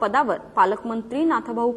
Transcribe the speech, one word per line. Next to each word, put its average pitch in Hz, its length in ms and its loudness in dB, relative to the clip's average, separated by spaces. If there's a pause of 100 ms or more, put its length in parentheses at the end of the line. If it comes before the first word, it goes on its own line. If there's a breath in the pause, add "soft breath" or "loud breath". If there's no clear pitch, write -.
पदावर 220 360 2 (180)
पालकमंत्री 226 680 0
नाथाभाऊ 240 540 0